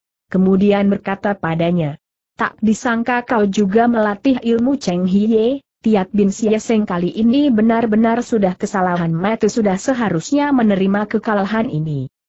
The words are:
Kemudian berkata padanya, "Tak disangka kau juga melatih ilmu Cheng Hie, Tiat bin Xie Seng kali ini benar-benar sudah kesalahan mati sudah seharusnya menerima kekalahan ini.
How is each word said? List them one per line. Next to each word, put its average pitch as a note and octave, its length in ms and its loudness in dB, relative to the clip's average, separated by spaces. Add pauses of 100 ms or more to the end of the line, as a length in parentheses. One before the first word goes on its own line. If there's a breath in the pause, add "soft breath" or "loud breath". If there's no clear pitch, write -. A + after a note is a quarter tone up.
(280)
Kemudian G3 640 2
berkata G3 400 -4
padanya, E3 640 -2 (400)
"Tak - 240 -4
disangka A#3 640 -2
kau G#3+ 240 0
juga G#3 400 2
melatih A3+ 480 0
ilmu A#3 400 0
Cheng F#3 320 -2
Hie, A3 560 0 (180)
Tiat G#3 320 0
bin G3+ 160 2
Xie G#3+ 320 -2
Seng G#3+ 240 0
kali F3 240 -2
ini C4+ 400 2
benar-benar A3+ 720 2
sudah G3+ 320 0
kesalahan F3+ 560 -2
mati G3+ 400 0
sudah G#3 240 0
seharusnya B3 800 -2
menerima G3+ 560 0
kekalahan G#3+ 560 -2
ini. D3+ 400 -6 (220)